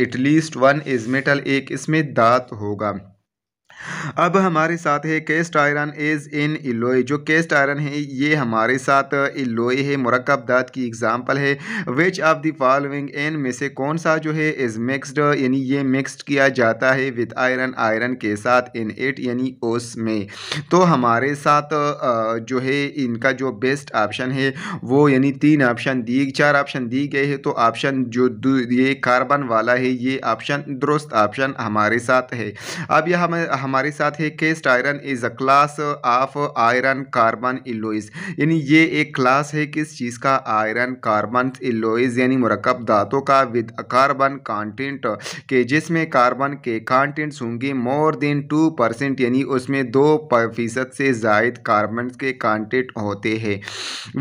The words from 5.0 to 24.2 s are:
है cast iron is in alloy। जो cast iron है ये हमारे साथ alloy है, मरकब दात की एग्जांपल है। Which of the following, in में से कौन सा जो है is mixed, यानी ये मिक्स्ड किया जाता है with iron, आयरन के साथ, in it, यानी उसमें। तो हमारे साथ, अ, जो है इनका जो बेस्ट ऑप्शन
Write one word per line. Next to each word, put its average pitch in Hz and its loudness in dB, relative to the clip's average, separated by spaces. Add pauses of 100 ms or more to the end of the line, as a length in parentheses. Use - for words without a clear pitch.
है 156 -2
cast 165 0
iron 147 2
is 151 -2 (140)
in 147 -2
alloy। 123 2
जो 143 -2
cast 165 2
iron 143 2
है 147 -4
ये 143 -2
हमारे 117 2
साथ 139 0 (100)
alloy 120 0
है, 139 0
मरकब 123 0
दात 127 2
की 127 -6
एग्जांपल 120 -2
है। 143 0 (300)
Which 165 0
of 156 2
the 151 -2
following, 139 0
in 147 -4
में 139 -2
से 139 -4
कौन 139 -4
सा 165 0
जो 156 -4
है 156 0
is 120 -2 (180)
mixed, 135 -6
यानी 139 2
ये 135 -2
मिक्स्ड 135 -2
किया 139 4
जाता 120 2
है 131 0
with 117 -2
iron, 127 0
आयरन 117 0
के 107 -4
साथ, 123 2
in 117 -6
it, 123 -4
यानी 127 -4
उसमें। 113 -4 (440)
तो 175 4
हमारे 135 4
साथ, 147 2
अ, 143 -2
जो 123 -2
है 139 0
इनका 135 -2
जो 127 -4
बेस्ट 131 -4
ऑप्शन 113 -2